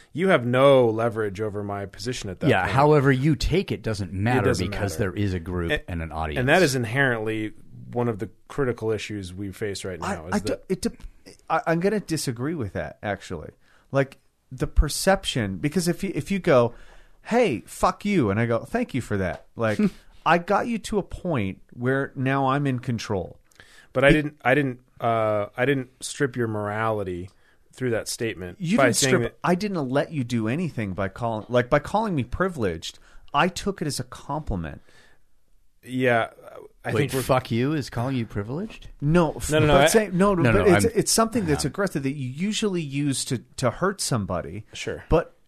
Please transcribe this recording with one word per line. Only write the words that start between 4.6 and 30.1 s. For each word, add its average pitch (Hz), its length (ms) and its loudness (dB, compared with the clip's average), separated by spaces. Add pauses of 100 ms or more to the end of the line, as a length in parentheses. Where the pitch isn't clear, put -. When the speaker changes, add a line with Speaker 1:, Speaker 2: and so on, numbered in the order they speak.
Speaker 2:
because 101 300 -4
Speaker 1:
matter. 95 140 -2
Speaker 2:
there 104 120 -2
is 98 80 0
a 90 60 -2
group 85 320 -4
Speaker 1:
And, 151 160 -2
Speaker 2:
and 82 160 -6
an 80 80 -8
audience. 80 300 -4
Speaker 1:
and 127 80 0
that 170 160 4
is 135 100 2
inherently 110 800 -2 (400)
one 120 160 0
of 107 100 -4
the 104 100 -6 (200)
critical 117 420 -2
issues 101 420 -6
we 95 200 -8
face 98 320 -6
right 90 180 -8
Speaker 3:
I, 87 140 -4
Speaker 1:
now. 156 100 -12
Is 185 80 -2
Speaker 3:
I 208 60 0
Speaker 1:
that 202 60 -4
Speaker 3:
do, - 100 -2 (120)
it 185 140 -2
dep-, - 200 -6 (460)
I, 156 200 0
I'm 165 100 2
gonna 202 220 0
disagree 143 560 -4
with 107 160 -6
that, 80 280 -8
actually. 95 500 -8 (420)
Like, 135 260 0 (320)
the 139 160 -6
perception, 131 920 0
because 160 280 0
if 170 160 -2
you, 190 140 -2
if 151 160 -4
you 196 80 0
go, 123 340 6 (520)
"Hey, 202 380 2
fuck - 400 -2
you," 185 240 4
and 101 120 2
I 117 60 2
go, 117 180 0
"Thank 233 280 -4
you 127 80 -2
for 107 180 -4
that." 90 360 -4
Like, 110 240 0 (240)
Speaker 1:
<laughs> - 240 -14
Speaker 3:
I 160 120 6
got 196 280 0
you 233 120 -4
to - 200 -4
a 175 40 0
point 113 580 -4 (120)
where 131 420 -2
now 135 340 0
I'm 143 180 0
in 127 120 0
control. 107 600 -6 (560)
Speaker 1:
But 131 100 4
I 139 40 8
Speaker 3:
Be- 151 80 8
Speaker 1:
didn't, 147 280 -2
I 127 100 4
didn't, 135 260 0 (200)
uh, 110 460 0 (100)
I 123 80 0
didn't 135 240 0 (160)
strip 135 320 -4
your 120 100 0
morality 104 840 -2 (420)
through 127 180 -4
that 107 160 -2
statement 90 540 -6
Speaker 3:
You 180 160 0
Speaker 1:
by 139 80 6
Speaker 3:
didn't 120 120 4
Speaker 1:
saying 131 180 4
Speaker 3:
strip, 120 80 4 (100)
Speaker 1:
that - 100 -20
Speaker 3:
I 170 120 2
didn't 180 340 -2
let 143 240 -2